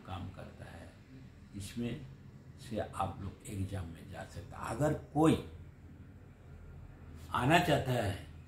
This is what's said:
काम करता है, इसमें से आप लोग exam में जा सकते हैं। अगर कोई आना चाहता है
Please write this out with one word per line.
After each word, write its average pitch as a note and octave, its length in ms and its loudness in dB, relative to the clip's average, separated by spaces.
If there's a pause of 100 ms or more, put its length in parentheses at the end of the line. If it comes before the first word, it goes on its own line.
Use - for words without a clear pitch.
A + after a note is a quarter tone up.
काम F#2 240 -6
करता E2+ 360 -12
है, - 260 -12 (640)
इसमें A#2 500 -2 (540)
से G#2+ 200 -4
आप - 420 -2
लोग - 280 -8
exam F#2+ 380 -2
में E2 240 -10
जा D#2+ 140 -8
सकते - 300 -10
हैं। - 100 -8
अगर B2 280 4 (200)
कोई D3+ 300 8 (1900)
आना C3+ 260 8
चाहता C3+ 320 6
है G#2+ 360 2 (200)